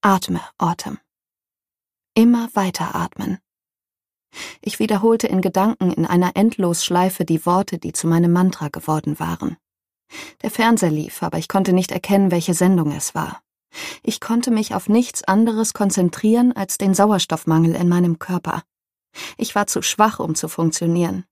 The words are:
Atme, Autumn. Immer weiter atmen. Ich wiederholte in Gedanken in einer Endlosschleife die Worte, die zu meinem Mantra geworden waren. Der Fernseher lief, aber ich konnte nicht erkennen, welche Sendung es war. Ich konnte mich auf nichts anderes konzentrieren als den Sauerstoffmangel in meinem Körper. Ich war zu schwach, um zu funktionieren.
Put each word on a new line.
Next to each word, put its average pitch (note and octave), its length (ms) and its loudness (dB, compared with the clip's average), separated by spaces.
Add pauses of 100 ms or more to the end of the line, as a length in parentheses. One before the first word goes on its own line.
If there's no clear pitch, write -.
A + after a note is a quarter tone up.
Atme, F#3 400 0 (160)
Autumn. - 420 -4 (1120)
Immer A#3 400 4
weiter F#3 420 -2
atmen. F3+ 440 -6 (1200)
Ich - 180 -10
wiederholte A3 480 2
in F#3+ 140 0
Gedanken F#3+ 500 0
in E3 140 -2
einer F3+ 300 2
Endlosschleife F#3 880 0
die D#3+ 220 0
Worte, F3+ 320 0
die E3 160 -10
zu - 140 -4
meinem E3+ 260 4
Mantra F3+ 340 2
geworden D3+ 520 -4
waren. E3 380 -6 (840)
Der G#3+ 100 -6
Fernseher A3 400 2
lief, D3+ 320 -6
aber E3 140 -4
ich D#3+ 100 -6
konnte F#3+ 260 0
nicht F#3 180 0
erkennen, G3 400 2
welche F3 220 0
Sendung E3+ 380 2
es - 240 -8
war. D#3+ 260 -8 (640)
Ich - 180 -4
konnte A#3 300 0
mich G#3+ 220 0
auf - 160 -6
nichts A#3+ 340 2
anderes A3 500 0
konzentrieren G#3+ 800 2
als F#3+ 240 -6
den F#3+ 160 2
Sauerstoffmangel E3 840 2
in F3 140 0
meinem F3 300 2
Körper. F3 440 -6 (720)
Ich - 180 -6
war G3+ 120 0
zu - 140 -4
schwach, - 380 0
um D#3+ 160 -4
zu - 120 -6
funktionieren. E3+ 840 -2